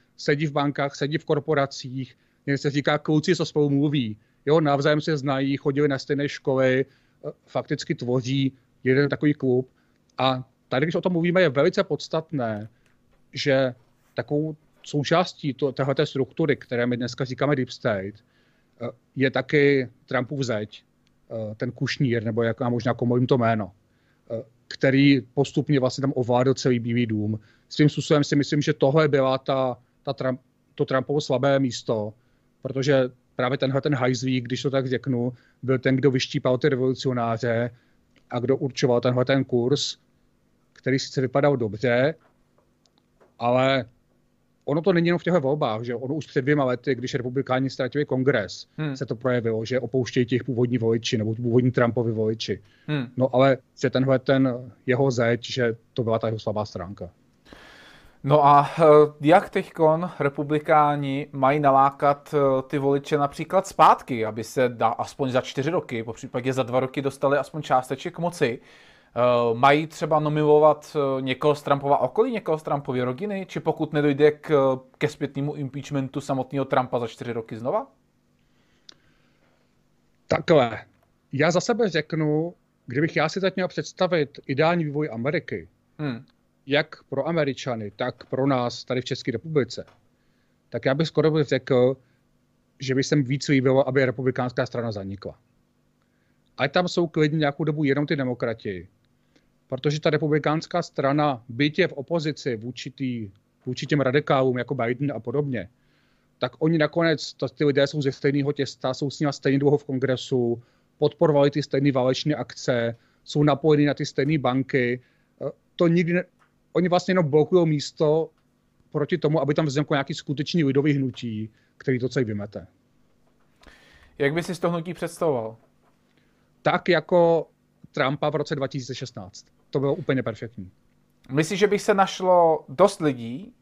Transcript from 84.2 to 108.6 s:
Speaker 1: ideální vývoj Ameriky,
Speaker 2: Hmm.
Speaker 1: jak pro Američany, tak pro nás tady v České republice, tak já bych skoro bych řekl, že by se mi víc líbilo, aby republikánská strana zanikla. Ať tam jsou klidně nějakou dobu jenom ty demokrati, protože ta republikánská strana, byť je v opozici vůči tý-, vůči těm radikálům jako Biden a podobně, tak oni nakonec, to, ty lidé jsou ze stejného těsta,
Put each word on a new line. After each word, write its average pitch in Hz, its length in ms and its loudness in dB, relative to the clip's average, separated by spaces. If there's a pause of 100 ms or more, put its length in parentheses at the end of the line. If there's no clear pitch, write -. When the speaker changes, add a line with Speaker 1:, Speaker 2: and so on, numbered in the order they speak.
Speaker 1:
ideální 156 380 0
vývoj 147 280 -4
Ameriky, 117 540 -6 (320)
Speaker 2:
Hmm. 135 260 -8 (400)
Speaker 1:
jak 143 380 -2
pro 135 240 -4
Američany, 135 680 -4
tak - 300 -6
pro 131 220 -2
nás 123 360 -2
tady 127 180 -4
v - 40 -16
České - 260 -6
republice, 139 540 -4 (840)
tak 120 160 -10
já 135 100 2
bych 156 120 -2
skoro 151 240 0
bych 151 160 0
řekl, 127 500 2 (800)
že 135 160 -4
by 135 80 0
se 151 120 0
mi 147 80 2
víc 131 240 -4
líbilo, 131 400 2
aby 131 180 2
republikánská 127 600 -2
strana 123 260 -6
zanikla. 98 480 -12 (1160)
Ať 139 140 -2
tam 180 160 0
jsou 175 200 0
klidně 156 300 0
nějakou 151 260 -2
dobu 151 200 -2
jenom 139 240 4
ty 165 80 -2
demokrati, 113 720 -6 (800)
protože 143 320 -2
ta 165 100 0
republikánská 156 720 0
strana, 143 680 0
byť 147 300 -2
je 175 80 4
v - 60 -8
opozici 143 640 -6
vůči 120 340 -12
tý-, 120 420 -8 (340)
vůči 127 200 -6
těm 143 160 2
radikálům 131 560 2
jako 120 180 -4
Biden 123 400 -2
a 113 40 -8
podobně, 123 500 -4 (720)
tak 127 200 -4
oni 165 180 2
nakonec, 156 560 0
to, 131 160 -6
ty - 160 -2
lidé 139 220 4
jsou 151 140 -6
ze 135 100 -2
stejného 139 420 0
těsta, 131 400 -6